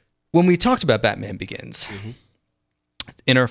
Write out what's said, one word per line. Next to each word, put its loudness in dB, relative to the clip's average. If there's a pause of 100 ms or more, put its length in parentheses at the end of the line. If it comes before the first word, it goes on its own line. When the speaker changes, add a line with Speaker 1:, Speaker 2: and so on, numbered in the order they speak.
(320)
Speaker 1:
When 4
we 6
talked 0
about 2
Batman -4
Begins, -8
Speaker 2:
Mm-hmm. -14 (1160)
Speaker 1:
in 4
our 2